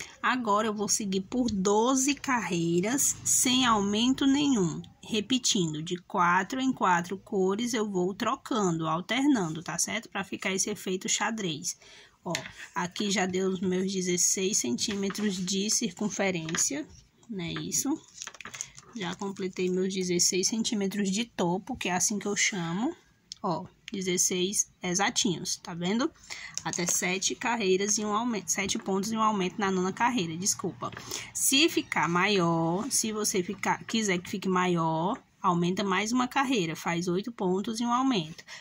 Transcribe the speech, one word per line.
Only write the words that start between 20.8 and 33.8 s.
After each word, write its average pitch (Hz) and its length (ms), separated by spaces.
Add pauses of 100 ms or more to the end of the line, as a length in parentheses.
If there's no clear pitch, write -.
de 208 140
topo, 190 520
que - 120
é 175 40
assim 190 260
que 190 80
eu 208 80
chamo. 196 640 (440)
Ó, 175 240 (280)
dezesseis 185 800 (100)
exatinhos, 185 720
tá - 160
vendo? 202 380 (540)
Até 175 200
sete 185 520
carreiras 208 600
e 208 60
um 208 80
aumento, 220 380
sete 196 260
pontos 202 360
e 226 40
um 220 60
aumento 202 360
na 196 120
nona 185 220
carreira, 214 440
desculpa. - 540 (420)
Se 294 360
ficar 180 400
maior, 180 840
se 220 220
você 208 280
ficar, 190 440